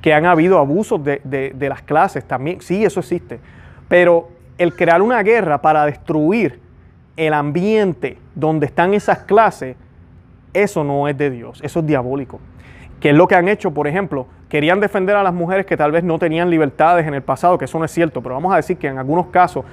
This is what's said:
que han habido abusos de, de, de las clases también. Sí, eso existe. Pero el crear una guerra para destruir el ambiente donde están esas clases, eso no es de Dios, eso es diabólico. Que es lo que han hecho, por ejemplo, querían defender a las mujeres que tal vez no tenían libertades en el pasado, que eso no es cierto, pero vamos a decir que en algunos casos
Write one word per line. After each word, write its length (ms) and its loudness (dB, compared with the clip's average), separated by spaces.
que 140 2
han 100 4
habido 340 4
abusos 460 -2
de, 200 -4
de, 300 -6
de 140 -6
las 140 -8
clases 420 -2
también. 380 -6
Sí, 200 -2
eso 180 0
existe. 400 -8
Pero 420 4
el 180 -2
crear 280 2
una 200 2
guerra 380 2
para 240 2
destruir 800 -2
el 200 -2
ambiente 840 -2
donde 300 -2
están 300 0
esas 240 0
clases, 580 0
eso 320 -2
no 240 -2
es 100 -4
de 120 -2
Dios, 340 -14
eso 160 -6
es 60 -4
diabólico. 520 -4
Que 100 2
es 60 6
lo 100 8
que 80 2
han 140 4
hecho, 260 -2
por 140 -4
ejemplo, 400 -6
querían 300 0
defender 380 0
a 80 2
las 100 0
mujeres 320 -2
que 100 -2
tal 140 0
vez 140 0
no 120 0
tenían 320 0
libertades 600 2
en 60 -4
el 80 -4
pasado, 360 0
que 60 -8
eso 120 -8
no 80 -4
es 60 -6
cierto, 320 -2
pero 140 -10
vamos 160 -2
a 60 4
decir 180 -2
que 100 -6
en 120 -6
algunos 280 -2
casos 460 0